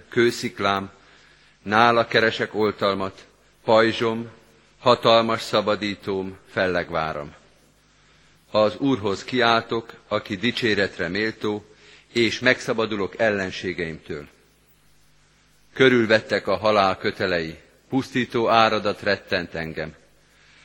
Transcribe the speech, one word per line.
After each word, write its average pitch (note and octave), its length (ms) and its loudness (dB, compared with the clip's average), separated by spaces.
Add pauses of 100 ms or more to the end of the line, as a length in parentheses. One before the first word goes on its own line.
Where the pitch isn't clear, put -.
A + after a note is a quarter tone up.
kősziklám, G#2 840 0 (720)
nála A2+ 440 4
keresek A2+ 480 0
oltalmat, G2 720 -2 (380)
pajzsom, A2+ 640 2 (500)
hatalmas A2+ 600 4
szabadítóm, G2 960 -4 (140)
fellegváram. E2 840 -4 (1160)
Ha G#2+ 120 2
az G#2 140 0
Úrhoz G#2+ 480 -2
kiáltok, A#2 680 -2 (140)
aki G#2 280 -4
dicséretre G2+ 720 -2
méltó, G#2+ 560 -6 (480)
és A#2 260 0
megszabadulok A2+ 800 -2
ellenségeimtől. F2+ 1120 -4 (1400)
Körülvettek A2 760 2
a G2 100 0
halál G2 420 2
kötelei, F2 600 -4 (300)
pusztító B2 600 -2
áradat G#2+ 540 2
rettent G2 520 -2
engem. D#2+ 400 -10 (720)